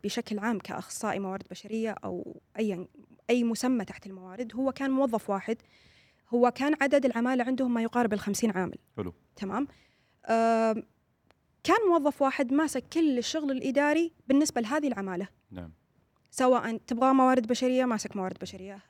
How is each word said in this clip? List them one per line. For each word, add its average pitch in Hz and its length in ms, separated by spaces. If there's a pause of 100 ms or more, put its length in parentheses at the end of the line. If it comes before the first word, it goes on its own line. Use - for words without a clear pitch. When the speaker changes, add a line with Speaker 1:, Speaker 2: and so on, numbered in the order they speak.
Speaker 1:
بشكل 208 340
عام 214 200
كأخصائي - 600
موارد 196 320
بشرية 220 400
أو - 500 (180)
أيا، 202 280 (440)
أي 240 140
مسمى 233 400
تحت - 220
الموارد. 190 500
هو 262 160
كان 269 180
موظف 262 400
واحد، 202 260 (800)
هو 240 160
كان 277 300
عدد 277 240
العمالة 247 400
عندهم 254 300
ما 226 80
يقارب 226 300
الخمسين 202 380
عامل. 185 280 (180)
Speaker 2:
حلو. 90 180 (220)
Speaker 1:
تمام. 208 320 (580)
آم، 226 560 (840)
كان 403 240
موظف 294 340
واحد 269 300
ماسك 277 400
كل 311 260
الشغل 294 320
الإداري 294 640 (160)
بالنسبة 277 320
لهذه 285 280
العمالة. 196 400 (220)
Speaker 2:
نعم. 87 220 (580)
Speaker 1:
سواء 247 460
تبغى 262 360
موارد 262 340
بشرية، 254 380
ماسك 220 320
موارد 185 220
بشرية، 190 400 (120)